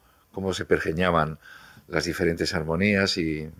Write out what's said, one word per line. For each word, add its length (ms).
cómo 200
se 120
pergeñaban 760
las 180
diferentes 480
armonías 640
y 320